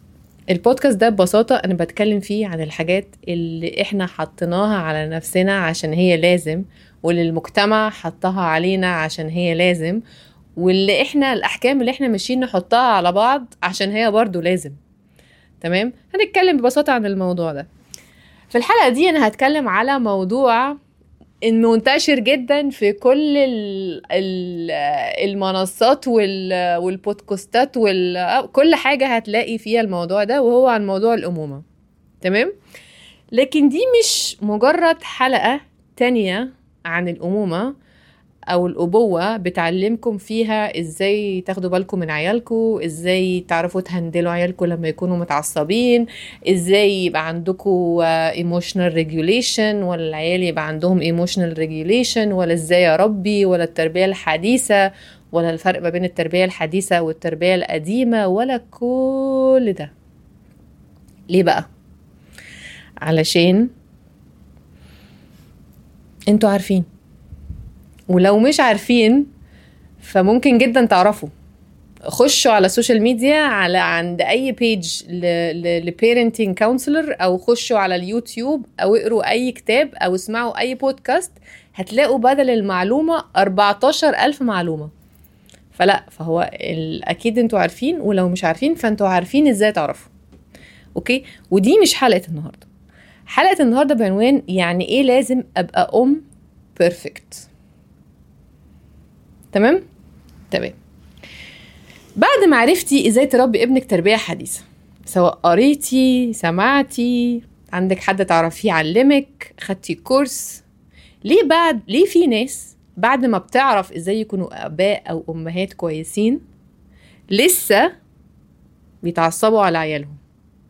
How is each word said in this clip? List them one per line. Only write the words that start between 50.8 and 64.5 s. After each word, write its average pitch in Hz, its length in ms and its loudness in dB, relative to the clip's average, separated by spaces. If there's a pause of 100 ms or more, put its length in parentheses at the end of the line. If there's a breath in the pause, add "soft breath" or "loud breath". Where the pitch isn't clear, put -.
emotional 165 560 -2
regulation، 160 640 -2
ولا 185 360 0
إزاي 175 340 2
أربي، 202 580 2
ولا 180 180 2
التربية 165 420 -2
الحديثة، 196 880 0 (400 loud breath)
ولا 170 180 0
الفرق 170 320 -2
ما 175 80 -4
بين 175 160 -2
التربية 175 400 -2
الحديثة 180 560 -2
والتربية 160 540 -2
القديمة، 208 720 -2
ولا 240 340 -2 (100)
كل 262 1080 0
ده. 147 140 -12 (1400)
ليه 180 140 4
بقى؟ 170 220 0 (1300 loud breath)
علشان 175 720 2 (2500 soft breath)